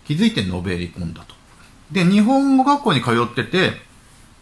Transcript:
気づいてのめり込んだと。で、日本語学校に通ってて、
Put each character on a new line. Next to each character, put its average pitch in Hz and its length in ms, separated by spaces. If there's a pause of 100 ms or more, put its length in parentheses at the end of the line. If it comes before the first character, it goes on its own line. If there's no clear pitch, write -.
気 147 120
づ 196 100
い 220 80
て 113 100
の 90 180
め 90 160
り 87 120
込 87 160
ん 82 80
だ 82 80
と。 - 140 (560)
で、 180 120
日 196 180
本 269 360
語 262 60
学 285 180
校 262 120
に 226 80
通 120 100
っ 113 220
て 120 100
て、 131 380 (600)